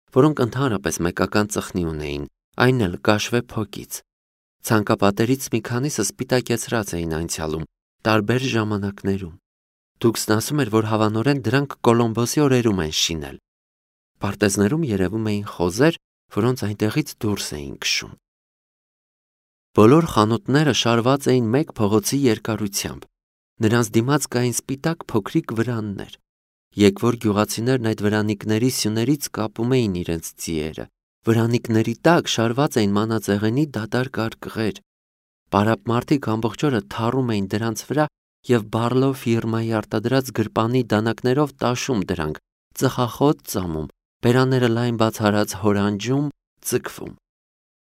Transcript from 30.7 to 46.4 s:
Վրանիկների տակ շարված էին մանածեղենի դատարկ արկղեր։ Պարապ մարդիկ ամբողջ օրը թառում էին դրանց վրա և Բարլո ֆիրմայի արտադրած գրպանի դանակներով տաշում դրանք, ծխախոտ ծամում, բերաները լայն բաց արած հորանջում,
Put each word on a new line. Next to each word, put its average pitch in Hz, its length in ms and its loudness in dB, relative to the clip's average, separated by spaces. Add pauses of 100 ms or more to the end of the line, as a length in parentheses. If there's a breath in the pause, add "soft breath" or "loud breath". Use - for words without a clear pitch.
Վրանիկների 113 720 2
տակ 165 320 2
շարված 120 480 0
էին 104 180 2
մանածեղենի 110 720 0
դատարկ 117 520 -6
արկղեր։ 110 640 -6 (720)
Պարապ 107 320 2
մարդիկ 123 440 -2
ամբողջ 110 380 -2
օրը 127 180 0
թառում 120 480 -2
էին 101 160 -2
դրանց 110 360 -4
վրա 151 220 -2 (400)
և 117 200 2
Բարլո 120 460 2
ֆիրմայի 113 600 -2
արտադրած 113 580 0
գրպանի 113 540 0
դանակներով 117 720 0
տաշում 120 500 -2
դրանք, 80 380 -4 (340)
ծխախոտ 135 640 0
ծամում, 80 460 -4 (360)
բերաները 127 460 4
լայն 117 300 0
բաց 110 180 2
արած 104 380 2
հորանջում, 104 720 0 (360)